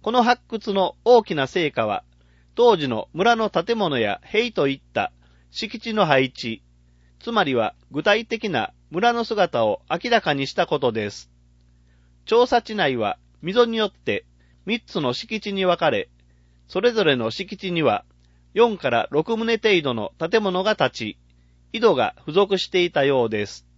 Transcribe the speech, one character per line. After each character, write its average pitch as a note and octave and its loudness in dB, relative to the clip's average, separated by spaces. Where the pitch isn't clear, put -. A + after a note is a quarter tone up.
こ A3 -4
の B3 2
発 A#3 2
掘 A3 -6
の F#3+ 0
大 A#3 6
き F#3 -4
な C#3 0
成 D#3+ -2
果 A2+ -2
は、 G#2 -4
当 A#3 6
時 D3 -2
の A2+ -4
村 G#3+ 2
の A3 -2
建 G#3 -2
物 D#3+ 0
や G#2 0
塀 A3+ -2
と D3+ 0
い C#3 -2
っ C3+ -20
た G#2 -2
敷 A3 -10
地 A3+ -10
の G#3 2
配 C3+ 4
置、 A#2 -8
つ - -10
ま G#3+ 2
り C#3+ 0
は A2+ 0
具 C#3+ -6
体 G#3+ 0
的 A3 -6
な A#2+ -4
村 G#3+ 0
の A#3 -2
姿 F3+ 0
を G#2 -2
明 F3 -4
ら A3+ 2
か D#3 -2
に C#3 -4
し - -12
た F3 0
こ D3+ -2
と C3 0
で G#2 -4
す。 - -20
調 A#3+ 2
査 A#3+ 2
地 G#3+ -10
内 D3 0
は G#2 -4
溝 G3+ 2
に A3+ -4
よ G#3+ 0
っ G3 -4
て - -6
三 A3+ -4
つ - -8
の C3 -2
敷 - -8
地 G3+ -8
に F#3+ -2
分 F3 0
か D#3 2
れ、 G#2 -2
そ F#3 -4
れ A#3+ 2
ぞ A3 0
れ D3+ 4
の A2+ -2
敷 G3 -12
地 F#3 -8
に E3 -2
は G#2+ 0
四 A3 2
か C#3 -2
ら A#2 0
六 D#3+ -2
棟 A3+ -4
程 A3 0
度 C3+ -2
の A2 -6
建 F3 0
物 F#3+ -2
が G#3+ 0
建 - -2
ち、 - -10
井 A3+ -4
戸 A3 6
が B2 0
付 - -12
属 G3 2
し - -6
て F3+ 2
い F3 -2
た C#3+ 0
よ C3+ 2
う A2+ -2
で G#2+ -4
す。 - -18